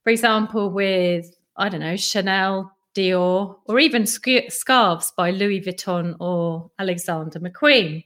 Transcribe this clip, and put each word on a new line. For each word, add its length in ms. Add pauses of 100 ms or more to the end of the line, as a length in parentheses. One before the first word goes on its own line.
For 60
example, 600
with, 640 (220)
I 120
don't 100
know, 160
Chanel, 760 (220)
Dior, 640 (100)
or 140
even 260
sc-, 440
scarves 640
by 160
Louis 300
Vuitton 580
or 580
Alexander 640
McQueen. 680